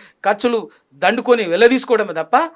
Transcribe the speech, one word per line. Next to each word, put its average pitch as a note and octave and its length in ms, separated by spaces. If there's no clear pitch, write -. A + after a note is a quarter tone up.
ఖర్చులు G#3 460
దండుకొని A3 500
వెళ్ళదీసుకోవడమే G#3+ 680
తప్ప D#3+ 240